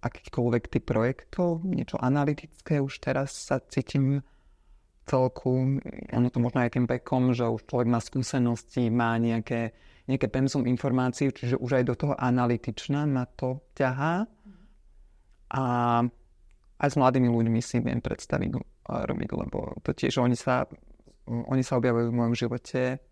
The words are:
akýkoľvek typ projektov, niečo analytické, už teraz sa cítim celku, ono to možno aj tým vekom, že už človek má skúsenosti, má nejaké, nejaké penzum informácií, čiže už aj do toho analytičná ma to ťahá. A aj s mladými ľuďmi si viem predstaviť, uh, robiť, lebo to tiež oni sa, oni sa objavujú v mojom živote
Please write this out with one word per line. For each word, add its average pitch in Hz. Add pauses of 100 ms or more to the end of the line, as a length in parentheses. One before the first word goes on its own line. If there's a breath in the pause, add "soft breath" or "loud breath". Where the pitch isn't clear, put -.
akýkoľvek 120
typ -
projektov, 165
niečo -
analytické, 143
už 139
teraz 139
sa -
cítim 139 (880)
celku, 131 (320)
ono 123
to 120
možno 123
aj 120
tým 123
vekom, 127
že 120
už 113
človek 123
má 120
skúsenosti, 120
má 117
nejaké, 117 (320 soft breath)
nejaké 131
penzum 131
informácií, 127
čiže 120
už 123
aj 123
do 120
toho 147
analytičná 123
ma 131
to 131
ťahá. 147 (1300 loud breath)
A 131 (1200)
aj 143
s 147
mladými 127
ľuďmi 117
si -
viem 123
predstaviť, -
uh, - (480)
robiť, - (100)
lebo -
to -
tiež -
oni 120
sa, 131 (560)
oni 123
sa 127
objavujú 117
v 120
mojom 117
živote 127 (120)